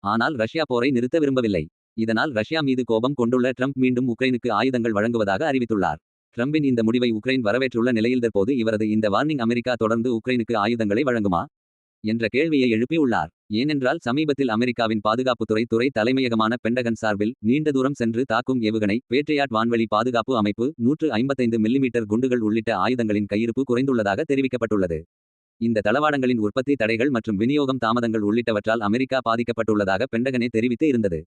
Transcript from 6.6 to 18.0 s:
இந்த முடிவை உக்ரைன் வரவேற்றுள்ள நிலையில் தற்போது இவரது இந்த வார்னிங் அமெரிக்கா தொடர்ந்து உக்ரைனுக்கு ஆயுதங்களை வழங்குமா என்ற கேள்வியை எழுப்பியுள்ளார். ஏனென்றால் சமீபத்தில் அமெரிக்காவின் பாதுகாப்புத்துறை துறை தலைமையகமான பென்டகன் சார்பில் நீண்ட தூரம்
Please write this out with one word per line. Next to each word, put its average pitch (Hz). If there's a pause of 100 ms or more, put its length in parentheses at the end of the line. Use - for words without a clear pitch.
இந்த 120
முடிவை 120
உக்ரைன் 120
வரவேற்றுள்ள 120
நிலையில் 120
தற்போது 104
இவரது 110
இந்த 107
வார்னிங் 131
அமெரிக்கா 120
தொடர்ந்து 113
உக்ரைனுக்கு 117
ஆயுதங்களை 110
வழங்குமா 104 (640)
என்ற 113
கேள்வியை 139
எழுப்பியுள்ளார். 113 (280)
ஏனென்றால் 143
சமீபத்தில் 139
அமெரிக்காவின் 113
பாதுகாப்புத்துறை 113
துறை 117
தலைமையகமான 117 (100)
பென்டகன் 117
சார்பில் 107
நீண்ட 147
தூரம் 135